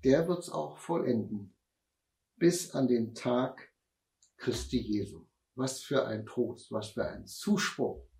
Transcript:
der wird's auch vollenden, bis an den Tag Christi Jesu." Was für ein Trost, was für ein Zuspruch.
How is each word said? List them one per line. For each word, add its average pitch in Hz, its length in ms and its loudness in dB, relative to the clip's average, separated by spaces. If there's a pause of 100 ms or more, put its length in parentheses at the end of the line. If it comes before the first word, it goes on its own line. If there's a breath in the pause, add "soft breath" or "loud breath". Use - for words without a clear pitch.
der 151 240 6
wird's 175 220 -2
auch - 280 -6
vollenden, 110 760 -2 (800)
bis - 360 2
an 135 160 2
den 113 260 2
Tag - 580 -2 (640)
Christi - 420 -2
Jesu." 104 480 -2 (280)
Was 131 260 -4
für - 260 0
ein 110 180 -4
Trost, - 460 -4
was 107 200 -4
für - 140 -2
ein - 220 -8
Zuspruch. - 800 0 (120)